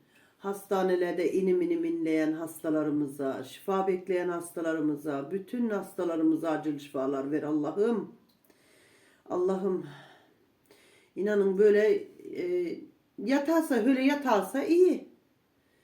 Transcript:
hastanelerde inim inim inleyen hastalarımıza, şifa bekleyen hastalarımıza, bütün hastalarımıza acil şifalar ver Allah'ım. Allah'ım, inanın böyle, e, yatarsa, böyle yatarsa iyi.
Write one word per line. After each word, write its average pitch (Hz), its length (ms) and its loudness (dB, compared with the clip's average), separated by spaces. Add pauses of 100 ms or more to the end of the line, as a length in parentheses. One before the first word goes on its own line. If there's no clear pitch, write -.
(400)
hastanelerde 185 920 0
inim 180 280 2
inim 165 240 0
inleyen 160 480 0
hastalarımıza, 147 1120 -4
şifa 190 440 -4
bekleyen 180 420 -2
hastalarımıza, 156 1040 -4
bütün 220 380 -4
hastalarımıza 160 800 0
acil 151 300 -4
şifalar 139 520 -4
ver 151 120 -2
Allah'ım. 156 720 0 (1120)
Allah'ım, 185 580 -2 (1300)
inanın 196 420 2
böyle, 208 380 6 (400)
e, 180 420 -2 (400)
yatarsa, 277 680 2
böyle 262 160 4
yatarsa 269 600 2
iyi. 349 520 2 (680)